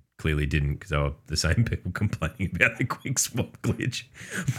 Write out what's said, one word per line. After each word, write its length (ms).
clearly 280
didn't 320
'cause 140
they 60
were 140
the 80
same 300
<laughs> 40
people 220
complaining 640
about 220
the 80
quick 340
swap 420
glitch. 440